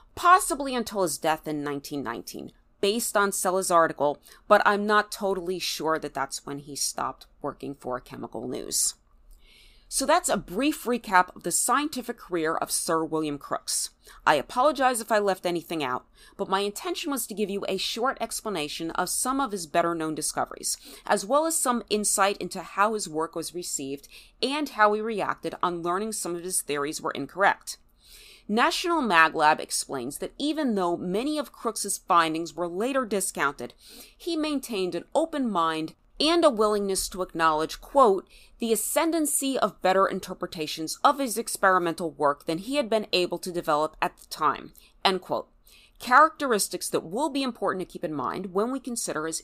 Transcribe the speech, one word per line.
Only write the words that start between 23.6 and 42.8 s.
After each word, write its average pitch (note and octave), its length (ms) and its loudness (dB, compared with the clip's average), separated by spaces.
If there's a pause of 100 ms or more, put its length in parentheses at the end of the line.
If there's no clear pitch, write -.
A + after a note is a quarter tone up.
and C#4 280 -2
how G#3+ 240 4
he G#3+ 80 0
reacted F3 600 -4
on F3 220 0
learning F#3+ 300 -2
some F3 240 -6
of E3+ 80 -10
his F#3 180 -2
theories D3 380 -4
were D#3 100 -4
incorrect. - 680 0 (680)
National D4+ 560 2
Mag E3 320 6
Lab D#3 240 6
explains - 600 -6
that - 200 -10
even C#4+ 380 -2
though F3 200 2
many A3 400 -2
of C#4 140 -6
Crookes's - 480 -6
findings E3 560 2
were F3 140 -4
later B3 360 -2
discounted, F3+ 720 -2 (420)
he E4+ 200 -4
maintained A#3+ 580 -2
an E3+ 120 -6 (100)
open D4 340 0
mind D#3+ 440 0 (260)
and E4 240 4
a D4+ 60 8
willingness G3+ 580 0
to F#3 140 -6
acknowledge, D#3+ 580 0
quote, A3 480 4 (300)
"the A3+ 160 0
ascendancy D4 840 0
of - 220 -2
better F#3+ 260 4
interpretations E3+ 960 -6
of C#4 160 4
his A#3+ 200 -2
experimental F3+ 720 2
work C#3+ 340 0
than E3 140 -2
he B3 180 -4
had A#3 140 -2